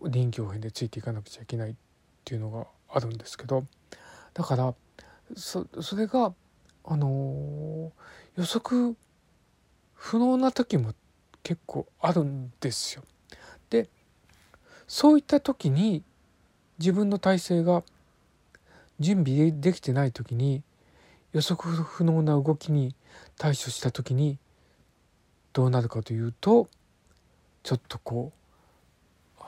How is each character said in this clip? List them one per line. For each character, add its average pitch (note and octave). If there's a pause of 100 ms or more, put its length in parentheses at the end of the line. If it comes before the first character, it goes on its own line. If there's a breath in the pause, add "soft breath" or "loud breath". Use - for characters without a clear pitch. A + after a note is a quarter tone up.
臨 B2
機 A#2
応 G#2
変 G#2
で A2
つ -
い A2+
て -
い -
か A#2
な G#2+
く -
ち -
ゃ -
い A2+
け A#2+
な A2
い A2
っ A#2 (480)
て -
い A#2
う -
の A2
が A2+ (240)
あ -
る A#2+
ん A2+
で A2
す -
け -
ど、 C3 (680 loud breath)
だ F3
か C#3
ら、 B2+ (640 loud breath)
そ-、 - (140)
そ -
れ G#3+
が、 A3+ (500)
あ D#3+
の C#3+
ー、 D3 (460 loud breath)
予 F3+
測 A#3+ (1000)
不 -
能 B3+
な C4
時 A#3+
も A2 (500)
結 -
構 C#3+ (120)
あ D#3+
る E3+
ん C3+
で B2+
す -
よ。 C3+ (680 loud breath)
で、 A3+ (1000 soft breath)
そ -
う D4+
い C#4+
っ -
た C#4+
時 C4
に E3+ (760)
自 E3+
分 G3+
の G3+
体 F#3+
制 E3+
が F3 (1160 soft breath)
準 F3+
備 C#3+
で D#3
き -
て C3
な C#3
い B2+
時 A#2+
に C3+ (680 soft breath)
予 D#3
測 E3+
不 E3
能 D#3+
な D3+
動 D3
き D#3
に C3+ (420 loud breath)
対 D3+
処 -
し -
た B2+
時 -
に C#3 (1160 soft breath)
ど C3
う C3
な B2
る A#2
か A2+
と -
い A2+
う A#2
と、 A3 (960)
ち -
ょ -
っ A#2+
と -
こ B2 (1080 soft breath)
う、 -